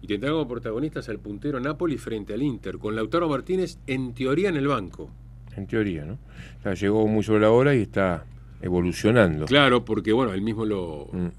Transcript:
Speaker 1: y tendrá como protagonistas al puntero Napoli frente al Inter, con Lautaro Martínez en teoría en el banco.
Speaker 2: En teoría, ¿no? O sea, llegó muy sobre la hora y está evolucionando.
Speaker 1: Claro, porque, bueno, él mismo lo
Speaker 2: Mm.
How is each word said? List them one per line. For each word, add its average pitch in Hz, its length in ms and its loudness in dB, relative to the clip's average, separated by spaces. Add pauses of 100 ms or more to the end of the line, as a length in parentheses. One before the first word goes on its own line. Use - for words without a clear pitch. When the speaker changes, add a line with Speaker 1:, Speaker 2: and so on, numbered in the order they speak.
Speaker 1:
y - 60 -16
tendrá 104 240 -2
como 156 160 -2
protagonistas 120 640 -6
al 104 100 -6
puntero 117 400 -6
Napoli 147 380 -2
frente 107 360 -8
al 117 100 -2
Inter, 110 340 -4
con 107 180 -4
Lautaro 165 340 0
Martínez 175 580 -4
en 131 260 -4
teoría 135 360 0
en 160 80 0
el 139 100 0
banco. 92 420 -4 (460)
Speaker 2:
En 98 100 -8
teoría, 98 400 0
¿no? 78 80 -8 (460)
O - 40 -18
sea, 101 100 -2
llegó 104 340 2
muy 107 160 4
sobre 107 180 4
la 107 100 8
hora 135 240 6
y 117 60 4
está 92 440 0 (360)
evolucionando. 90 840 4
Speaker 1:
Claro, 127 380 6
porque, 107 300 0
bueno, 120 200 2
él 98 80 -2
mismo 110 240 -2
lo 85 460 -4
Speaker 2:
Mm. 90 160 -4 (120)